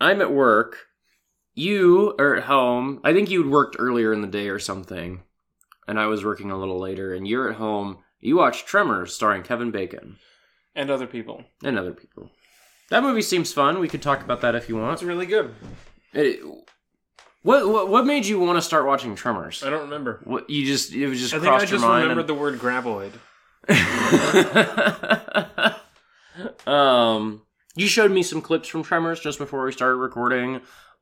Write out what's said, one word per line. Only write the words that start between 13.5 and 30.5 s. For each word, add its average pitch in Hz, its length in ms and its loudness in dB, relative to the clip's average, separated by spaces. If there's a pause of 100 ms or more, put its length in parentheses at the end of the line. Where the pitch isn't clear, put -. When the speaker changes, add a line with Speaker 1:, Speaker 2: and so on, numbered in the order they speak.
Speaker 1:
fun. 147 280 0
We 160 80 -2
could 143 140 -8
talk 139 200 -2
about 120 200 -4
that 120 120 0
if 117 140 -6
you 113 80 -6
want. 117 180 -4
Speaker 2:
It's 165 80 -12
really 175 240 -6
good. 170 280 -2 (580)
Speaker 1:
It, 143 280 0 (1040)
what, 220 260 4
what, 214 200 2
what 240 180 4
made 277 200 0
you 208 120 0
wanna 175 240 2
start 151 240 0
watching 127 300 -2
Tremors? 92 480 -8
Speaker 2:
I 135 60 -4
don't 151 120 -4
remember. 143 420 -8
Speaker 1:
What, - 260 -6
you 147 160 0
just, 135 260 -2
it 139 160 -2
was 131 100 -4
just 123 160 -4
Speaker 2:
I 156 40 -2
think 151 140 0
I 131 60 8
Speaker 1:
crossed - 120 0
your - 80 0
Speaker 2:
just 117 100 4
Speaker 1:
mind 120 220 6
Speaker 2:
remembered 127 180 0
Speaker 1:
and - 0 -
Speaker 2:
the 151 60 0
word 143 260 -2
graboid. 120 520 -4 (560)
Speaker 1:
<laughs> - 2000 2 (920)
Um, 117 760 4 (340)
you 196 100 0
showed 202 240 4
me 185 120 2
some 156 200 -4
clips 160 260 -2
from 160 140 -8
Tremors 165 380 -2
just 147 180 -8
before 135 260 -6
we 131 80 -2
started 127 240 0
recording. 127 600 -2